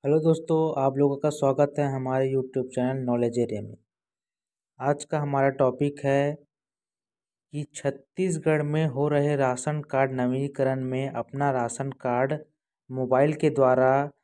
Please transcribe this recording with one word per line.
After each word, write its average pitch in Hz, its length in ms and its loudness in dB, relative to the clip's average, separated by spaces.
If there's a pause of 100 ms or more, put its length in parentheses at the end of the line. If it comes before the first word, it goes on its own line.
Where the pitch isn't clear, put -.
हेलो 151 140 4
दोस्तों, 160 640 0
आप 135 140 2
लोगों 139 200 4
का 151 120 0
स्वागत 143 500 2
है 143 60 0
हमारे 131 480 -2
YouTube 131 340 -4
चैनल 127 300 -2
नॉलेज 120 420 -2
एरिया 113 220 -4
में। 107 160 -14 (1000)
आज 143 260 -2
का 156 140 -4
हमारा 139 300 2
टॉपिक 135 540 0
है 143 340 2 (1120)
कि 147 120 -8
छत्तीसगढ़ 156 1000 -2
में 156 240 0
हो 139 200 0
रहे 147 280 2
राशन 139 460 0
कार्ड 135 300 0
नवीनीकरण 131 720 -2
में 131 260 -4
अपना 139 420 -4
राशन 127 400 -4
कार्ड 131 520 -2 (480)
मोबाइल 131 420 2
के 151 160 0
द्वारा 131 640 4 (120)